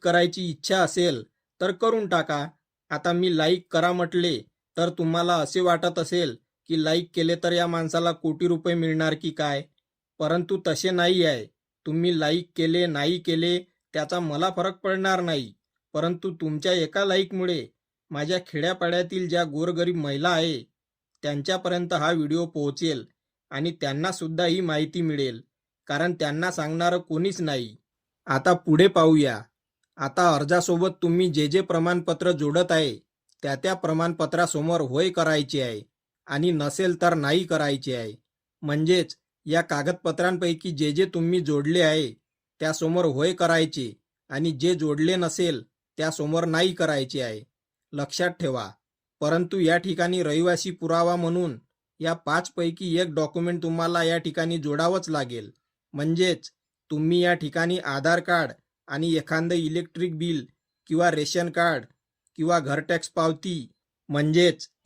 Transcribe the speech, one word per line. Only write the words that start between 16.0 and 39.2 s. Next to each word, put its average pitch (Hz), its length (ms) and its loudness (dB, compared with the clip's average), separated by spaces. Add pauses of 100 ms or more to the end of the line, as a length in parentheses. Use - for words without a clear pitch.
तुमच्या 156 380 -2
एका 175 320 0
लाईकमुळे 185 600 0 (440)
माझ्या 156 360 -2
खेड्यापाड्यातील 175 800 -2
ज्या 175 160 2
गोरगरीब 170 520 -2
महिला 143 320 -2
आहे, 160 340 0 (600)
त्यांच्यापर्यंत 180 720 -2
हा 156 180 2
व्हिडिओ 165 360 0
पोहोचेल 147 580 -4 (460)
आणि 156 200 -4 (100)
त्यांनासुद्धा 160 640 -2
ही 175 140 2
माहिती 156 420 -2
मिळेल, 139 380 -2 (480)
कारण 160 240 0
त्यांना 160 380 -2
सांगणारं 170 480 -2
कोणीच 175 420 -2
नाही. 131 360 -4 (500)
आता 139 300 2
पुढे 165 300 6
पाहूया. 156 540 4 (580)
आता 170 360 2
अर्जासोबत 175 680 2
तुम्ही 175 280 2
जे 151 160 2
जे 170 140 2
प्रमाणपत्र 175 720 0
जोडत 160 400 0
आहे, 147 240 2 (460)
त्या 139 120 -4
त्या 185 200 -2
प्रमाणपत्रासमोर 165 1080 0
होय 147 300 0
करायचे 156 520 0
आहे 113 180 -6 (480)
आणि 156 220 0
नसेल 165 520 0
तर 175 120 4
नाही 156 300 2
करायचे 143 520 -2
आहे. 110 180 -8 (480)
म्हणजेच 156 540 2 (300)